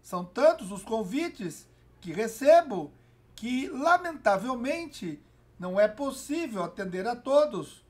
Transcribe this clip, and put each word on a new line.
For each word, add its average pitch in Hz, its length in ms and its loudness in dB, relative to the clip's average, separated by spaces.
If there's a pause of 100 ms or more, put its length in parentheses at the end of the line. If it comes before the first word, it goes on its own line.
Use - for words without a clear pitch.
São 180 240 -8
tantos 277 480 2
os 196 100 -12
convites 220 840 -6 (320)
que 175 120 -12
recebo 226 800 4 (420)
que, 254 340 -4
lamentavelmente, 269 1500 0 (360)
não 185 200 -4
é 208 80 6
possível 262 800 -4
atender 185 420 -6
a 240 80 -2
todos 269 760 0